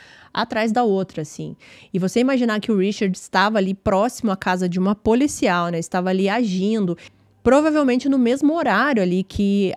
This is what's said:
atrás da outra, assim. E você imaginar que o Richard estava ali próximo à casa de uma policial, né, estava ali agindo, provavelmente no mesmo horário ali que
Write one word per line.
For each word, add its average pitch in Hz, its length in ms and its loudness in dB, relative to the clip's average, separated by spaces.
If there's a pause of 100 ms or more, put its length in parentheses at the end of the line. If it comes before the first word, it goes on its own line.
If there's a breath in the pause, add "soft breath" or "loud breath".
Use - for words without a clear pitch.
(320 loud breath)
atrás 220 400 -2
da 247 120 2
outra, 190 380 -2
assim. 156 340 -14 (340 loud breath)
E 190 80 -4
você 190 220 0
imaginar 247 400 0
que - 100 -2
o 208 60 2
Richard 196 400 0
estava 202 400 0
ali 190 160 0
próximo 202 580 -2
à 190 60 -2
casa 185 320 -2
de 175 100 -4
uma 196 160 0
policial, 214 720 0
né, 170 100 -4
estava 180 320 -4
ali 190 180 0
agindo, 202 680 -2 (440 loud breath)
provavelmente 285 680 2
no 277 80 2
mesmo 277 360 2
horário 254 480 2
ali 180 220 0
que 202 520 0